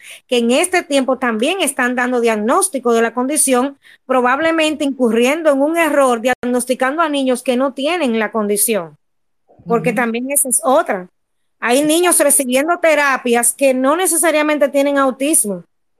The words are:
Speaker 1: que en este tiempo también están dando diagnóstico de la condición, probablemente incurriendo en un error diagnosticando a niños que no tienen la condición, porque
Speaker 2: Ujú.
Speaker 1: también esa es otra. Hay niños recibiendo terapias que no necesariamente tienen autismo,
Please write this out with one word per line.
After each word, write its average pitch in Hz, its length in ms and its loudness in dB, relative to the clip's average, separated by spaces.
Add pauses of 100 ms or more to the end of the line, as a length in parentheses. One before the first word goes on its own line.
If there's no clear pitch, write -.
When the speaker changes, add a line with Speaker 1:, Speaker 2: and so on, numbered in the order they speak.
(260)
Speaker 1:
que 247 120 0
en 233 120 2
este 349 320 2
tiempo 269 360 0
también 254 420 -2
están 262 340 -2
dando 247 260 -2
diagnóstico 233 760 0
de 226 80 2
la 226 100 0
condición, 269 680 -2 (280)
probablemente 302 760 0
incurriendo 262 680 0
en 277 100 2
un 311 160 0
error 277 460 2
diagnosticando 254 800 -2
a 311 80 0
niños 262 320 -2
que 247 140 -2
no 262 180 -2
tienen 277 440 -2
la 190 140 -2
condición, 202 640 -2 (720)
porque 226 240 0
Speaker 2:
Ujú. 214 60 -4
Speaker 1:
también 240 340 -4
esa 277 180 -2
es 240 160 -2
otra. 254 440 0 (520)
Hay 247 220 0
niños 330 360 2
recibiendo 285 600 0
terapias 269 720 0
que 269 220 2
no 262 220 2
necesariamente 302 720 0
tienen 285 280 0
autismo, 269 680 -2 (340)